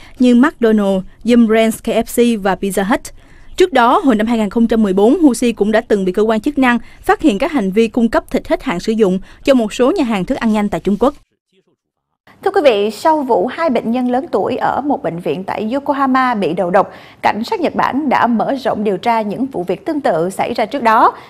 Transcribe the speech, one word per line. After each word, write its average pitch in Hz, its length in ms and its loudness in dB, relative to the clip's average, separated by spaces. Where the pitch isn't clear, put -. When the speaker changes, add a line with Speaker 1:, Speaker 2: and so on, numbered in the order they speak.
Speaker 1:
như 247 160 6
McDonald's, 220 680 2
Yum 233 220 4
Brands, 220 320 2
K - 80 -12
F 226 160 0
C 233 400 0
và 190 120 0
Pizza 196 300 -2
Hut. 247 160 0
Trước 370 160 2
đó, 262 320 4
hồi 262 100 4
năm 214 120 0
hai 233 120 -2
nghìn 214 120 -2
không 233 160 2
trăm 226 160 0
mười 196 100 0
bốn, 214 260 4
Huxi 247 340 2
cũng 214 200 -2
đã 330 80 2
từng 208 240 0
bị 185 80 -2
cơ 208 100 0
quan 220 180 0
chức 294 180 -4
năng 240 200 2
phát 403 180 0
hiện 214 180 2
các 330 140 -2
hành 208 180 0
vi 220 180 2
cung 226 200 0
cấp 320 220 0
thịt - 180 -4
hết 320 140 -2
hạn - 180 -4
sử 226 120 -4
dụng 196 260 2
cho 277 100 4
một 226 180 0
số 254 200 2
nhà 359 120 0
hàng 226 200 -2
thức 254 100 -4
ăn 220 180 -2
nhanh 208 160 0
tại 170 120 -4
Trung 196 200 0
Quốc. 285 140 2
Speaker 2:
Thưa 392 60 2
quý 392 140 2
vị, 214 260 2
sau 311 320 -2
vụ 233 240 0
hai 330 240 -4
bệnh 226 200 -2
nhân 247 200 -2
lớn 262 220 -2
tuổi - 240 -2
ở - 240 -2
một 269 220 -4
bệnh 165 160 -4
viện 180 260 -4
tại 214 280 -6
Yokohama 269 640 -2
bị 180 200 -2
đầu 180 160 -2
độc, 185 220 0
cảnh 214 220 -2
sát 403 160 -4
Nhật 277 140 -4
Bản 262 340 -2
đã 196 180 2
mở 220 280 0
rộng 214 300 -4
điều 202 120 0
tra 226 240 -2
những 214 260 -4
vụ 180 160 -8
việc 180 240 -6
tương 311 140 -4
tự 180 300 -2
xảy - 240 -6
ra 233 120 -2
trước 262 160 -6
đó 233 320 4